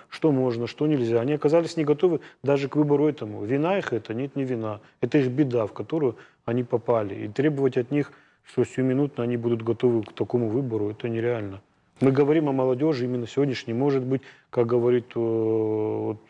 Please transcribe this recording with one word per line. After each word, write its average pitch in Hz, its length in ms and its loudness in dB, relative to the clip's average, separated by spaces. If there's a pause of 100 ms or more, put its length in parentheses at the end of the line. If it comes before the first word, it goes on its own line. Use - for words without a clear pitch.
что - 220 0
можно, 123 380 0
что - 180 -4
нельзя. 117 340 2
Они 135 120 0
оказались 156 440 2
не 156 80 0
готовы 151 360 2 (240)
даже 139 240 2
к 147 80 -6
выбору 147 320 4
этому. 104 360 -6
Вина 151 340 0
их - 140 -6
это? 110 220 -4
Нет, 135 220 -6
не 139 80 -2
вина. 110 340 -4 (220)
Это 135 180 2
их 131 100 4
беда, 123 380 0
в - 60 -8
которую 131 420 -2 (300)
они 120 180 -2
попали. 110 520 0 (100)
И 107 40 -6
требовать 139 480 0
от 123 140 -2
них, 143 220 -2 (320)
что - 200 0
сиюминутно 131 600 -2
они 120 120 -2
будут 117 260 -2
готовы 117 420 0
к - 80 -18
такому 117 360 -2
выбору, 110 420 -2
это 113 180 -6
нереально. 113 520 -4 (400)
Мы 135 120 4
говорим 147 360 4
о 135 40 0
молодёжи 131 540 0
именно 123 200 -4
сегодняшней. 127 480 -2
Может 135 300 0
быть, 131 180 -2 (280)
как 120 180 2
говорит, 123 380 2 (100)
э, - 20 -6
вот, 110 1000 -2 (120)